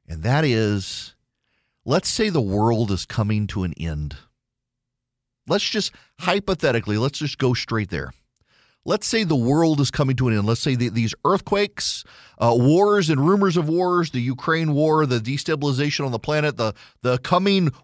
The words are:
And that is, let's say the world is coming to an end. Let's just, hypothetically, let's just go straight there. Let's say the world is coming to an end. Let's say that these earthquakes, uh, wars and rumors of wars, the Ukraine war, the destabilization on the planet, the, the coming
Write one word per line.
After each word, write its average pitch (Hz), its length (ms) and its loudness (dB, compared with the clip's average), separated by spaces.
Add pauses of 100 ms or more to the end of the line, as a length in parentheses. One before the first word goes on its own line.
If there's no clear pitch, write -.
And 82 140 -10
that 135 200 2
is, 110 720 -2 (680)
let's 160 240 0
say 214 200 0
the 165 120 0
world 107 500 0
is 92 140 -2
coming 107 420 -2
to 92 160 -6
an 87 160 -4
end. 76 380 -6 (1300)
Let's 202 200 -2
just, - 260 -4 (260)
hypothetically, 160 800 0
let's 131 220 -2
just 147 180 -6
go 127 160 2
straight 110 360 -4
there. 69 220 -6 (720)
Let's - 220 -2
say 220 160 0
the 160 120 2
world 143 440 4
is 135 100 2
coming 131 280 0
to 127 100 0
an 113 100 2
end. 101 80 0
Let's 113 140 0
say 135 160 0
that 120 180 -2
these 113 300 0
earthquakes, 202 800 -2 (340)
uh, 117 160 4
wars 170 560 4
and 143 160 2
rumors 196 300 4
of 156 140 0
wars, 175 420 0
the 127 80 -4
Ukraine 151 540 -2
war, 156 320 4
the 123 140 0
destabilization 143 840 -2
on 131 60 -4
the 113 80 -4
planet, 147 380 -2
the, 110 160 -2 (280)
the 123 180 0
coming 180 520 2 (120)